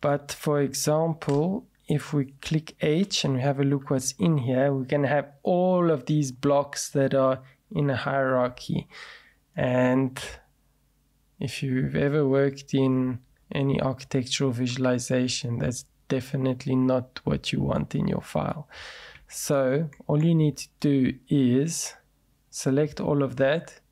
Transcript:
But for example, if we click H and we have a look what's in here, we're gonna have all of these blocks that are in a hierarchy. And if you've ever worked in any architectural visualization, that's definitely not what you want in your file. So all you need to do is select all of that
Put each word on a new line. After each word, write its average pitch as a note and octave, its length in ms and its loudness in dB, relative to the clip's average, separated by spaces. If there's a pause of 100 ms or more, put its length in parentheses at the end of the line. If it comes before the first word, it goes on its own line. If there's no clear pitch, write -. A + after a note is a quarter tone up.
But C#3+ 320 -2
for D3 280 0
example, D#3 1040 0 (200)
if - 260 -2
we C#3+ 280 0
click - 400 -4
H E3 440 0
and C#3+ 100 0
we B2+ 60 0
have C#3 200 0
a C#3+ 40 2
look C#3 260 0
what's C3 220 0
in E3+ 260 2
here, C3 340 2
we're C3+ 120 -2
gonna C#3+ 240 0
have C#3 240 0 (100)
all F3+ 480 2
of D3+ 160 0
these D3+ 260 0
blocks C#3 580 0
that C3+ 240 2
are C3 280 2 (280)
in D3 200 0
a B2+ 60 0
hierarchy. C3 920 -2 (680)
And B2+ 640 0 (1200)
if - 240 -8
you've C3+ 340 -2
ever C#3+ 300 2
worked C#3 480 0
in C3 460 2 (320)
any C#3 280 0
architectural C3+ 720 -2
visualization, B2 1080 -2
that's C#3 260 -4 (240)
definitely C3 680 -2
not B2+ 480 0
what C#3+ 280 -2
you C#3+ 80 -2
want C#3 340 -2
in - 140 0
your - 140 -2
file. - 460 -4 (640)
So C#3 560 0 (200)
all D3 160 4
you E3+ 100 4
need D3+ 220 4
to - 120 -14 (120)
do C3+ 360 2 (120)
is C#3 680 2 (560)
select D3 480 -2
all D3+ 240 0
of C3 140 -2
that C#3 440 0 (120)